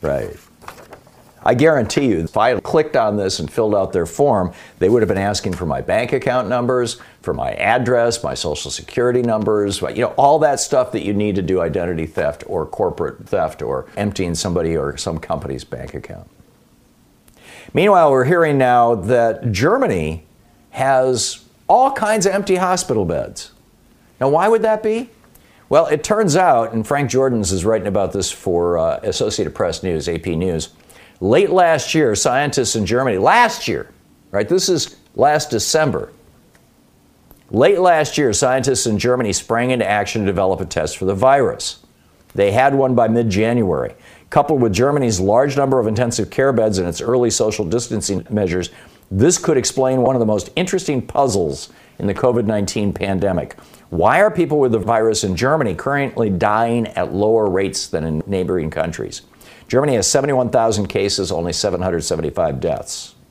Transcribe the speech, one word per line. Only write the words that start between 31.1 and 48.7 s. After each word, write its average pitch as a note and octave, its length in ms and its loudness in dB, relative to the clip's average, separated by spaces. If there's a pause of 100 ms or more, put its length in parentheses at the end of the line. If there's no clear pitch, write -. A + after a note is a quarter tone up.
late D3 300 2
last E3+ 440 2
year, C#3 200 2
scientists B2+ 640 0
in G#2+ 100 -2
Germany, A#2+ 320 0
last G3+ 480 2
year, D2 240 -6 (400)
right, G#2 180 -2
this F#3 200 0
is E3 280 -2 (200)
last C#3 340 2
December, A#2 640 -2 (1400)
late E3+ 300 2
last E3 380 2
year, C3+ 140 2
scientists C3 540 0
in G#2+ 120 0
Germany A#2+ 340 0
sprang A#2 380 -2
into A#2 180 0
action G#2 320 -2
to G2 60 0
develop F#2+ 340 0
a F#2 60 -6
test - 320 -4
for F#2+ 80 -4
the G2 80 0
virus. B2+ 640 2 (560)
They G2+ 180 2
had C3+ 220 4
one C3 200 2
by A#2 140 4
mid-January. A2 840 0 (360)
Coupled D3 300 2
with A2+ 140 2
Germany's B2+ 440 2
large A#2+ 380 2
number C3+ 240 2
of G#2+ 60 0
intensive A2 440 -2
care C3+ 220 2
beds A2 260 2
and F2+ 80 0
its E2+ 140 -6
early B2 300 2
social A2 340 -2
distancing G2+ 680 -4
measures, F#2 400 -2 (400)